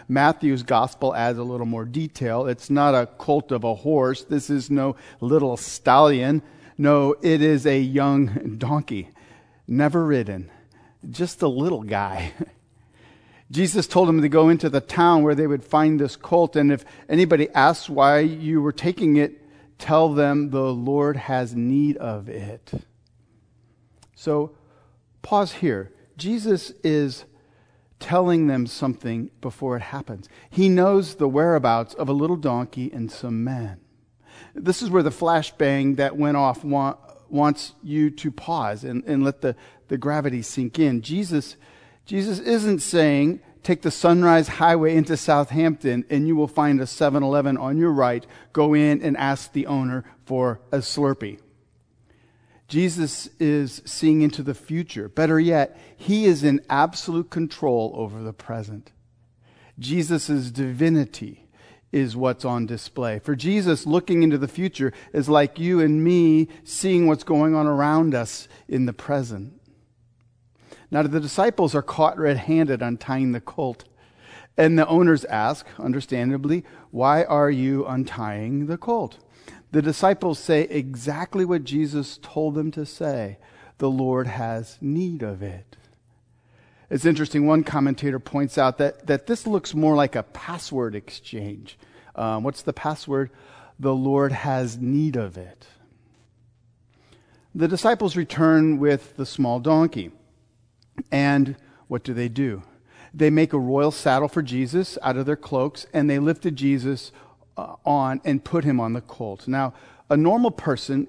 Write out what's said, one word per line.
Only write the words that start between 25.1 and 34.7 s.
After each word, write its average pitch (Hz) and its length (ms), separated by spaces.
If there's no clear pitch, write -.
pause 202 320
here. 104 400
Jesus 208 560
is 147 400
telling 175 500
them 127 200
something 117 720
before 127 380
it 110 40
happens. 117 460
He 190 180
knows 190 480
the 143 140
whereabouts 131 640
of 143 160
a 139 40
little 156 220
donkey 127 560
and 117 180
some 117 360
men. 117 340
This 180 280